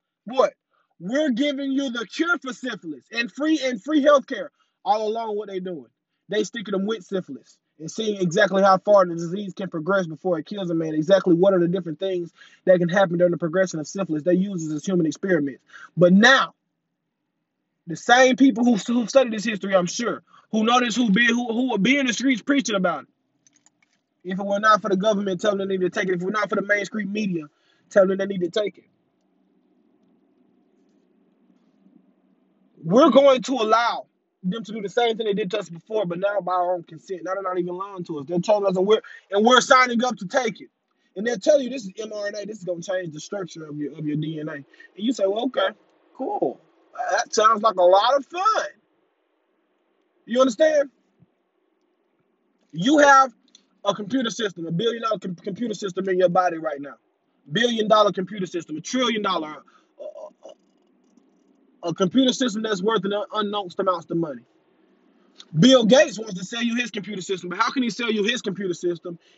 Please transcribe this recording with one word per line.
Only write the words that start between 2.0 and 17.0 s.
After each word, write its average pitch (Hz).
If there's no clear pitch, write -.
cure 330
for 262
syphilis 185
and 233
free, 302
and 247
free 302
healthcare." 262
All 214
along, 220
what 208
they 190
doing? 175
They 208
sticking 208
them 196
with 214
syphilis -
and 156
seeing 208
exactly 190
how 190
far 196
the 170
disease 175
can 190
progress 175
before 160
it 147
kills 196
a 170
man. 160
Exactly 175
what 190
are 180
the 170
different 170
things 180
that 185
can 170
happen 175
during 175
the 170
progression 175
of 147
syphilis. 160
They 175
use 185
it 156
as 151
human 180
experiments. 147
But 175
now, 220